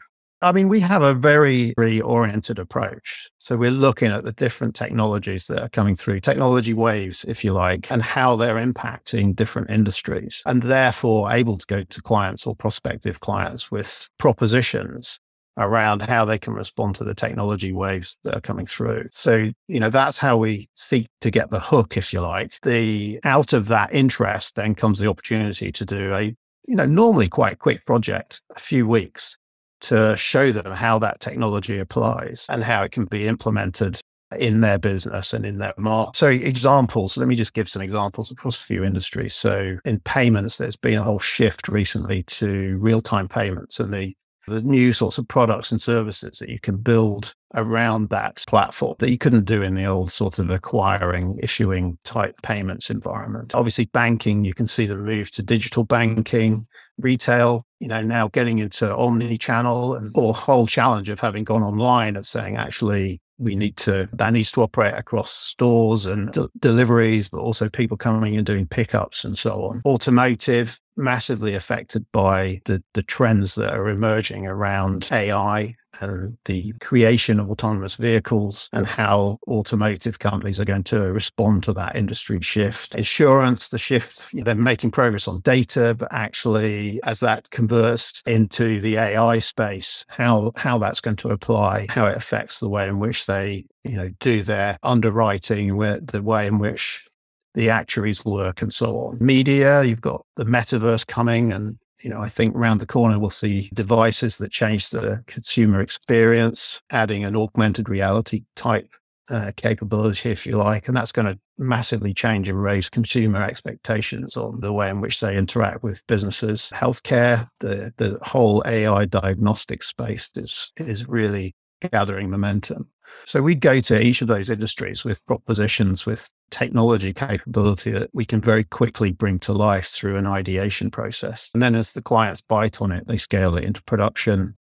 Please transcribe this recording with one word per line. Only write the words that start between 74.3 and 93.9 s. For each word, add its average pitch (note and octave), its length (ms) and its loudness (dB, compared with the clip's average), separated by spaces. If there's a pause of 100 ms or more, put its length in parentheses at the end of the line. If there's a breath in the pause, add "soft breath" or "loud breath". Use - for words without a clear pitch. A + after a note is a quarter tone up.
around G2 640 -2
A G#2 220 0
I G#2 420 -2 (260)
and G2 360 -6 (100)
the F#2+ 340 -4
creation A#2+ 580 4
of G2+ 120 -2
autonomous G#2+ 460 -4
vehicles G#2+ 760 0
and G#2 140 -2
how G2+ 600 0
automotive G#2+ 720 -2
companies G2+ 400 -2
are G#2 60 -2
going G2 180 0
to G2 300 0
respond G#2 500 0
to A2 120 -2
that F#2 200 -6
industry - 460 -4
shift. - 540 -2
Insurance, C3 760 4
the A#2+ 100 -6
shift, - 540 -2
you D3 80 -8
know, A2+ 40 -8
they're A2+ 100 2
making A#2+ 360 2
progress A#2 380 2
on F#2 120 -6
data, B2 580 2
but - 120 -8
actually G#2+ 920 -2
as A2+ 160 -2
that A2+ 300 0
converts A#2 760 0
into A2 540 2
the G#2+ 160 0
A G#2+ 200 0
I A#2 220 4
space, G2+ 680 -4
how, A#2 480 2
how B2 220 0
that's G2+ 220 -2
going G#2+ 160 -2
to - 120 -6
apply, G#2 640 0
how A2+ 160 2
it G2 100 0
affects - 420 -6
the G#2+ 120 -4
way G2+ 180 -2
in G2+ 100 -2
which G#2+ 280 -4
they, G2 400 -4 (180)
you C3 120 -6